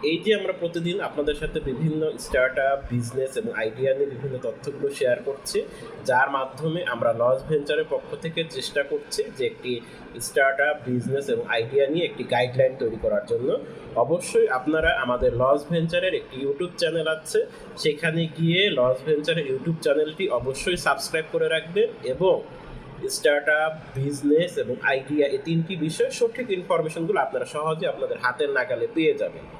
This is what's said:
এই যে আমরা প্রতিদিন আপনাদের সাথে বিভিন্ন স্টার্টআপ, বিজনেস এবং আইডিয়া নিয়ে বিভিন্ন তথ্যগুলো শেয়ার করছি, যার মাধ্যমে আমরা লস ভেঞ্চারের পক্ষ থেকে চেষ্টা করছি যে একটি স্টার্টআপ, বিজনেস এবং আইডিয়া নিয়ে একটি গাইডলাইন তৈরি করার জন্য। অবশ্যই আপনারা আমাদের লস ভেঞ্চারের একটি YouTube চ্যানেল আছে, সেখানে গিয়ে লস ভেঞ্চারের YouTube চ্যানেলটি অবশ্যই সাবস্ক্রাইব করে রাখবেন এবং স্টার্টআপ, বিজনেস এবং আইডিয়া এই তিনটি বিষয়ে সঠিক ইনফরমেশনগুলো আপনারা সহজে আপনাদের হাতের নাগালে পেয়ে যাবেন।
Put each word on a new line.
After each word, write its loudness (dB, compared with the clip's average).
এই 0
যে 2
আমরা -2
প্রতিদিন -2
আপনাদের 0
সাথে -4
বিভিন্ন 0
স্টার্টআপ, 2
বিজনেস -2
এবং -4
আইডিয়া 0
নিয়ে 2
বিভিন্ন -6
তথ্যগুলো -4
শেয়ার 4
করছি, -4
যার 4
মাধ্যমে -2
আমরা 2
লস 4
ভেঞ্চারের 0
পক্ষ -4
থেকে -2
চেষ্টা -2
করছি -4
যে -2
একটি -6
স্টার্টআপ, 2
বিজনেস 0
এবং -2
আইডিয়া 4
নিয়ে 2
একটি -8
গাইডলাইন 4
তৈরি 0
করার 2
জন্য। 2
অবশ্যই 2
আপনারা 2
আমাদের 2
লস 6
ভেঞ্চারের 2
একটি -14
YouTube -2
চ্যানেল 2
আছে, 0
সেখানে 2
গিয়ে 4
লস 4
ভেঞ্চারের 2
YouTube -2
চ্যানেলটি 2
অবশ্যই -2
সাবস্ক্রাইব 0
করে 2
রাখবেন 0
এবং 4
স্টার্টআপ, 4
বিজনেস 2
এবং -2
আইডিয়া 2
এই 0
তিনটি 2
বিষয়ে 0
সঠিক 0
ইনফরমেশনগুলো 0
আপনারা -2
সহজে -2
আপনাদের -4
হাতের 0
নাগালে 0
পেয়ে 4
যাবেন। -6